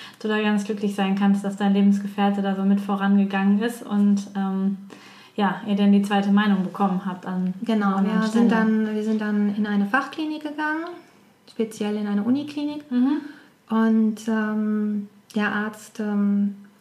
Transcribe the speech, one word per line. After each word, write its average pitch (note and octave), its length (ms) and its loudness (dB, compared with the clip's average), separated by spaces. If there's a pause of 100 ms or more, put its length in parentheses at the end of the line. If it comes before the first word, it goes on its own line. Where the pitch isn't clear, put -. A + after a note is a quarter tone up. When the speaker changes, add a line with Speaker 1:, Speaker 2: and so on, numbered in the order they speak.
(200)
Speaker 1:
du - 80 -6
da G#3+ 140 0
ganz G#3 240 0
glücklich G#3 300 -2
sein G3 200 0
kannst, G3+ 280 2
dass G3 120 -4
dein G3+ 180 2
Lebensgefährte G3+ 680 2
da G3 140 -2
so G3 80 -2
mit G3+ 180 4
vorangegangen G3 800 2
ist A#3+ 220 -4
und, G3+ 520 2
ähm, F#3+ 420 -2 (600)
ja, G3 280 0
ihr G3+ 100 0
denn G3+ 180 6
die G3+ 80 6
zweite G3+ 280 0
Meinung G3+ 340 4
bekommen F#3 420 -2
habt F3+ 200 -8
an F#3 360 -2
Speaker 2:
Genau, G#3 340 0
Speaker 1:
einer - 20 0
anderen G#3+ 240 2
Speaker 2:
wir A3 60 0
sind G#3 240 2
Speaker 1:
Stelle. A3 140 2 (200)
Speaker 2:
dann, G#3+ 100 -4
wir G#3+ 80 -2
sind A3 180 0
dann G#3 340 0
in G#3+ 100 -2
eine G3+ 200 0
Fachklinik D4 580 -4
gegangen, D4+ 420 -6 (640)
speziell G#3+ 460 -4
in G#3 100 -4
eine G3+ 180 -2
Uniklinik. D4 680 -4
Speaker 1:
Mhm. B3+ 260 2 (520)
Speaker 2:
Und, A3 580 2
ähm, G#3+ 800 -2 (260)
der G#3 220 -2
Arzt, G#3+ 460 -8
ähm, G3+ 540 0 (260)